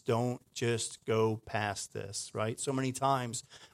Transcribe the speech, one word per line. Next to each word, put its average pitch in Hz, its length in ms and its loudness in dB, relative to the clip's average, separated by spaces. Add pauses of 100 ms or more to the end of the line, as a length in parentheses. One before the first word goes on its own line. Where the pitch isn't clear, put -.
Don't 123 360 2 (120)
just - 500 0
go 110 420 2
past 104 460 -2
this, 104 420 -8
right? 110 240 -2
So - 140 -4
many 131 220 0
times 127 500 0 (300)